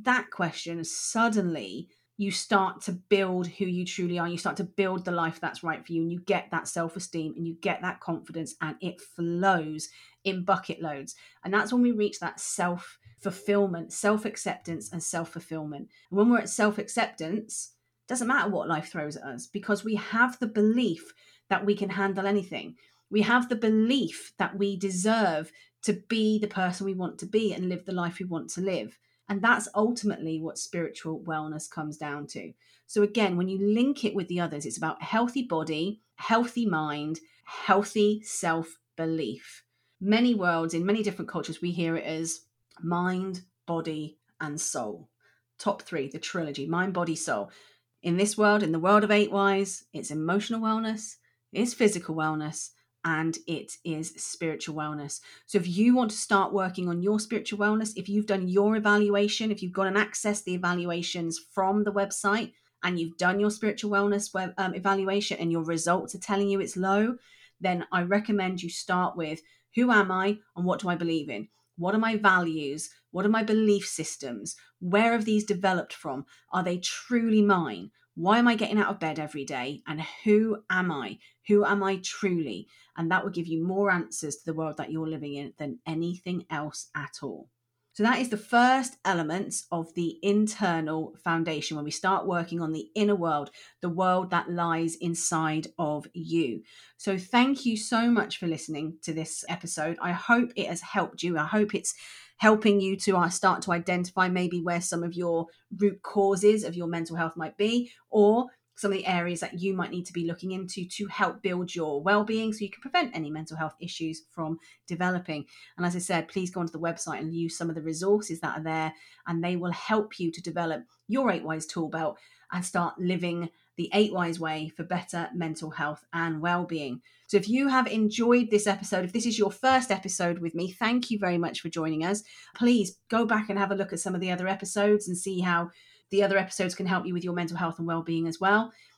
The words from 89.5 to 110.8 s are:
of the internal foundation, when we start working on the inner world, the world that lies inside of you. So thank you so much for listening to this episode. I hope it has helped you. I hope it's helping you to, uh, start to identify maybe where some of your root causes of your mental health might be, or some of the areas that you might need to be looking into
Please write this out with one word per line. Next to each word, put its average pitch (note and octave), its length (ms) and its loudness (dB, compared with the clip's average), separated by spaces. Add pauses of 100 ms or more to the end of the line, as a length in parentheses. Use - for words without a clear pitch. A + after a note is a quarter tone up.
of E3 240 -4
the E3+ 280 -2
internal F3 920 2 (100)
foundation, E3 520 0
when D3 80 -4
we D3+ 60 -6
start F#3 360 0
working F3 340 -2
on D#3+ 120 -2
the D#3 220 -6
inner G#3 200 4
world, D#3 360 0 (300)
the F3+ 80 -2
world F3+ 420 2
that F3 200 0
lies E3 460 0
inside D#3+ 720 0 (100)
of D3+ 340 -2
you. D#3+ 500 -2 (360)
So G3 180 -2
thank B3+ 480 2
you A3+ 120 0
so A#3 340 2
much A3 280 2
for F3+ 80 -4
listening D#3 560 -6
to D#3+ 120 -4
this - 340 -6
episode. E3 540 -4
I F3 100 -2
hope A#3+ 440 2
it - 120 -4
has E3+ 140 -6
helped - 400 -4
you. E3+ 160 0
I D3+ 80 0
hope G#3 280 2
it's - 200 -4 (420)
helping G#3+ 460 6
you G3 160 0
to, F#3+ 180 2
uh, F3+ 140 4
start F#3 320 2
to F#3 100 0
identify F3+ 560 0
maybe F3+ 320 0
where F3 220 0
some E3+ 200 -2
of E3+ 120 -6
your E3+ 320 0 (320)
root G3 240 2
causes G3+ 640 4
of E3 100 -6
your F3 140 -4
mental E3 280 -4
health E3+ 180 -2
might D#3+ 220 -8
be, A#3+ 340 0 (200)
or A3 380 6 (300)
some G3+ 140 -2
of F#3+ 60 0
the F#3 80 -6
areas F3 340 0
that - 180 -8
you F#3+ 140 0
might F3+ 180 -2
need F3+ 140 -6
to - 80 -18
be E3+ 140 -2
looking F3+ 260 -4
into F#3 320 -6